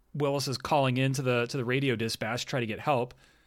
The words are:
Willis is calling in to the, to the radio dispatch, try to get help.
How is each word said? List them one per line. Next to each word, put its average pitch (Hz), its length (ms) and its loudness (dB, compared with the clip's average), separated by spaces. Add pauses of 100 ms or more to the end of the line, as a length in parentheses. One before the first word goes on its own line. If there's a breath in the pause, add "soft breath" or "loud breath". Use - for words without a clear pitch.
(160)
Willis 143 320 0
is 127 100 -2
calling 131 400 2
in 135 160 2
to 139 80 -2
the, 123 280 2
to 143 80 -4
the 123 80 -2
radio 131 300 2
dispatch, 113 520 -4
try 135 140 -2
to 117 40 -2
get 107 140 -6
help. 127 340 0 (340 soft breath)